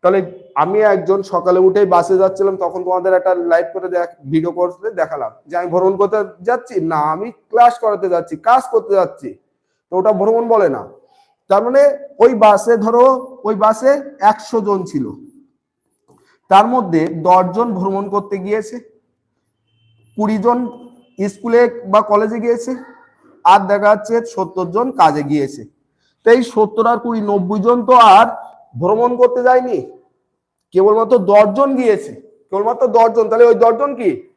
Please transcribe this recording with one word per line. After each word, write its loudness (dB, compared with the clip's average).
তাহলে -2
আমি 0
একজন 0
সকালে -2
উঠেই 2
বাসে 2
যাচ্ছিলাম, 0
তখন -8
তোমাদের -2
একটা 0
লাইভ -2
করে -10
দেখ-, -8
ভিডিও -2
করতে -6
দেখালাম -6
যে -8
আমি -4
ভ্রমণ 0
করতে 0
যাচ্ছি? -4
না, -4
আমি -4
ক্লাস 0
করাতে -2
যাচ্ছি, -4
কাজ 0
করতে -2
যাচ্ছি। -4
তো -4
ওটা 2
ভ্রমণ 0
বলে 2
না। -6
তার 2
মানে 2
ওই 4
বাসে, 4
ধরো 0
ওই -2
বাসে 0
একশো 0
জন -2
ছিল, -6
তার 4
মধ্যে -2
দশ 2
জন -4
ভ্রমণ -6
করতে -6
গিয়েছে, -8
কুড়ি -2
জন -4
স্কুলে 0
বা 2
কলেজে -2
গিয়েছে, -4
আর 6
দেখা 0
যাচ্ছে -6
সত্তর -6
জন -4
কাজে 0
গিয়েছে। -4
তো 4
এই 4
সত্তর -2
আর 0
কুড়ি, -6
নব্বই -2
জন 0
তো 4
আর 6
ভ্রমণ 0
করতে 2
যায়নি, 0
কেবলমাত্র 2
দশ 6
জন 0
গিয়েছে, -2
কেবলমাত্র -2
দশ 4
জন। 0
তাহলে 4
ওই 6
দশ 2
জন -4
কি? -4